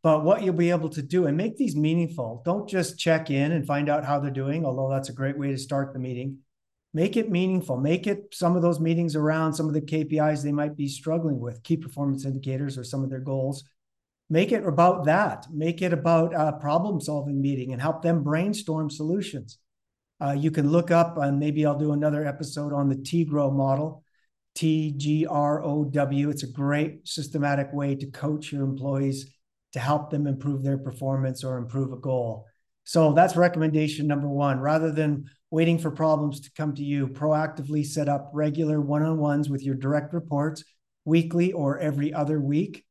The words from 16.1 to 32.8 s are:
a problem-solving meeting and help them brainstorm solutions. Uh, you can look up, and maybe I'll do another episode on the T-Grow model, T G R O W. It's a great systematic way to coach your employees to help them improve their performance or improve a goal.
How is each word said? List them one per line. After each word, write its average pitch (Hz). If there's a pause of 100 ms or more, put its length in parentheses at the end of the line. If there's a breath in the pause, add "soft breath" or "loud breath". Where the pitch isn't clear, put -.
a 156
problem-solving 147
meeting 131
and 123
help 160
them 165
brainstorm 156
solutions. 156 (640)
Uh, 143
you 143
can 151
look 170
up, 165
and 139
maybe 151
I'll 143
do 151
another 147
episode 147
on 143
the 135
T-Grow 147
model, 139 (540)
T 156
G 151
R 147
O 147
W. 139
It's 147
a 127
great 147
systematic 143
way 139
to 135
coach 151
your 139
employees 135 (440)
to 127
help 147
them 147
improve 135
their 139
performance 135
or 127
improve 131
a 123
goal. 123 (400 soft breath)